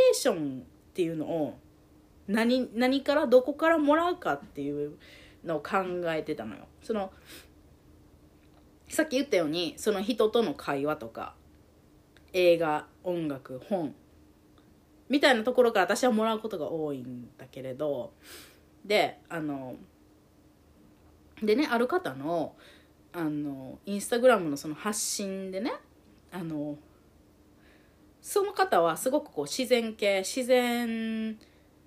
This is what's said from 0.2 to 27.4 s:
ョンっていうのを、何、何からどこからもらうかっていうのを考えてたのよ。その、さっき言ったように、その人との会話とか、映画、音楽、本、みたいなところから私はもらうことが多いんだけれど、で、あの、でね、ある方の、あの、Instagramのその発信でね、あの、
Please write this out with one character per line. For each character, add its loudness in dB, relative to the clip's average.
ョ 2
ン -4
っ -18
て 0
い 2
う -4
の -4
を、 -4
何、 2
何 2
か 2
ら 4
ど 8
こ -4
か 2
ら 6
も 6
ら 2
う -2
か -2
っ -6
て -12
い -4
う -12
の -4
を -2
考 -4
え -2
て -6
た -8
の -10
よ。 -20
そ -4
の、 -4
さ 0
っ 0
き -2
言 0
っ -8
た 2
よ 4
う -2
に、 -4
そ -2
の -2
人 0
と 2
の 0
会 -4
話 -2
と -12
か、 -12
映 8
画、 0
音 -2
楽、 -8
本、 -2
み 2
た 6
い 6
な -2
と 0
こ 6
ろ 4
か 4
ら 6
私 0
は 4
も 2
ら 0
う -4
こ -8
と -8
が -6
多 -4
い -6
ん -12
だ -18
け -14
れ -8
ど、 -4
で、 2
あ -6
の、 -8
で 4
ね、 2
あ 2
る 2
方 -2
の、 -2
あ -4
の、 -6
Instagram 4
の -2
そ -10
の -6
発 -4
信 -6
で -6
ね、 -4
あ -8
の、 -6